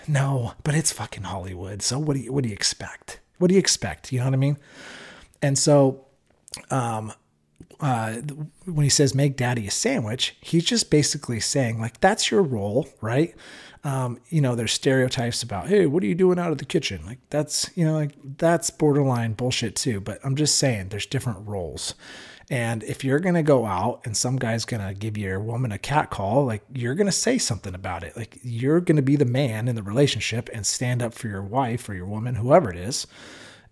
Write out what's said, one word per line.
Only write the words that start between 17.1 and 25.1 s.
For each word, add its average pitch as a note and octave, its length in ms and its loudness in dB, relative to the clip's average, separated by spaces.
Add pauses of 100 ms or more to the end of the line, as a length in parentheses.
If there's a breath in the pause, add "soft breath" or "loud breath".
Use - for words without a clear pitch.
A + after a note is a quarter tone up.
that's, - 440 -2
you E3+ 120 2
know, D#3 80 2
like, D3+ 180 -2 (240)
that's E3 320 2
borderline C3+ 640 2
bullshit B2 440 -2
too. A2 220 -2
But G2+ 260 -8
I'm C3+ 120 -2
just D3 220 2
saying G#2+ 320 0
there's G2+ 160 -6
different G#2+ 420 -6
roles. F2 460 -6 (560 loud breath)
And A#2 320 -2
if - 200 -8
you're C3+ 180 2
gonna F3 220 2
go C3+ 220 6
out G2+ 400 -2
and G#2+ 100 -6
some B2+ 220 0
guy's A2+ 300 -2
gonna G2 260 -4
give G#2+ 240 -6